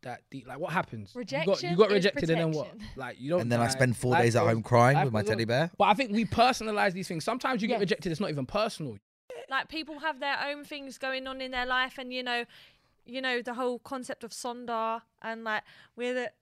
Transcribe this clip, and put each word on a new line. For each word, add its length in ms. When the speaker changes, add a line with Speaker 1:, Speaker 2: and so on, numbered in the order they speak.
Speaker 1:
that 280
deep. 180
Like, 100
what 140
happens? 420
You 100
got, 80
you 80
Speaker 2:
Rejection 360
Speaker 1:
got 120
Speaker 2:
is 60
Speaker 1:
rejected, 360
and 100
then 120
what? 200
Speaker 2:
protection. 240
Speaker 1:
Like, 240
you 100
don't 120
Speaker 3:
And 100
then 80
I 60
Speaker 1:
die. 60
Speaker 3:
spend 260
four 140
Speaker 1:
Life 100
Speaker 3:
days 140
at 80
Speaker 1:
goes, 100
Speaker 3:
home 80
crying 340
Speaker 1:
life 80
Speaker 3:
with 80
my 80
Speaker 1:
goes 100
on. 60
Speaker 3:
teddy 80
bear. 320
Speaker 1:
But 80
I 100
think 180
we 120
personalize 680
these 140
things. 180
Sometimes 360
you 80
get 60
Speaker 4:
Yes. 60
Speaker 1:
rejected, 300
it's 100
not 100
even 160
personal. 500
Speaker 2:
Like, 180
people 300
have 220
their 260
own 180
things 320
going 300
on 140
in 100
their 160
life, 320
and, 140
you 100
know, 220
you 160
know, 220
the 120
whole 260
concept 440
of 60
Sonder 720
and, 220
like, 180
we're 180
the 160